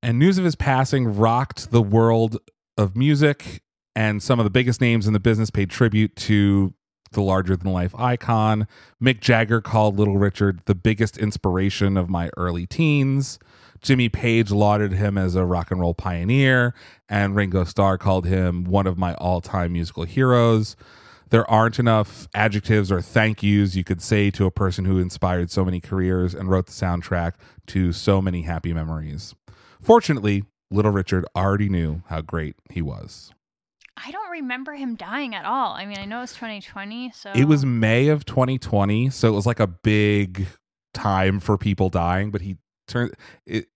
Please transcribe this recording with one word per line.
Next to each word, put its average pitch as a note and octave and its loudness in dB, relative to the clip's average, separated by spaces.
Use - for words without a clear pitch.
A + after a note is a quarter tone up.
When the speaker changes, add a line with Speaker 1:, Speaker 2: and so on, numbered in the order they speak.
Speaker 1:
And A#2+ 0
news F3+ 4
of F#3 0
his E3 2
passing B2+ 0
rocked A2+ 0
the A#2 6
world A2+ 2
of G2+ 0
music, C#3+ 0
and G#2+ 0
some B2 0
of A2+ 4
the G#2 2
biggest A#2+ 2
names A#2 2
in G#2+ 2
the G#2 2
business A2 2
paid G2 -2
tribute G#2+ 2
to G2+ 2
the G#2+ -2
larger-than-life F#2 0
icon. A2 0
Mick A#2+ 0
Jagger A2+ 2
called G#2+ 2
Little G2+ 4
Richard G2 2
the G2 2
biggest G#2+ -2
inspiration G2 -2
of F2+ -2
my E2+ -4
early F2 -4
teens. C#3 0
Jimmy B2+ 2
Page A2+ 0
lauded G#2 2
him G2 0
as F#2 0
a F#2 2
rock F2 -2
and F#2 -4
roll F2 0
pioneer, A#2+ 0
and G2+ -2
Ringo F#2+ 0
Starr F#2+ 0
called F#2+ 0
him F2+ 0
one F#2+ 2
of F2+ -4
my F2+ -2
all-time F2 -4
musical E2+ -6
heroes. A#2 2
There A2+ 2
aren't A2+ 2
enough A2+ 0
adjectives G#2 2
or F2+ 0
thank A2 0
yous G2+ 2
you F#2 -2
could F2+ -4
say G#2 2
to G2 0
a F2+ 2
person F#2+ -2
who F#2+ 2
inspired F2+ -2
so F#2+ -2
many F2+ -2
careers F#2 -2
and F#2 -8
wrote F#2 2
the - -20
soundtrack F2 -4
to F2+ 0
so G2 0
many F2+ -4
happy E2+ -6
memories. D#2 -8
Fortunately, G#2+ 2
Little G#2 2
Richard F#2+ 0
already G2 0
knew E2+ -2
how D#2+ -8
great D#2 -8
he F2 -8
was. B1 -12
Speaker 2:
I C4+ -18
don't G4 -12
remember C4+ -8
him C4 -8
dying A3+ -8
at E3 -10
all. A#3 -2
I F#3+ -10
mean, G3+ -12
I G3 -12
know A3+ -10
it's B3 -14
twenty A3 -12
twenty, A3 -14
so - -18
Speaker 1:
It C#3 4
was D3 4
May A#2+ 2
of D3+ 0
twenty C3 -2
twenty, G#2+ 0
so A#2+ 2
it - 2
was, G#2 0
like, A#2 0
a G#2 2
big G2+ 0
time F#2+ 0
for G2+ 0
people F#2+ 0
dying, F2+ -2
but G2+ -6
he F#2+ -10
turned A#2+ -4
it A2 -6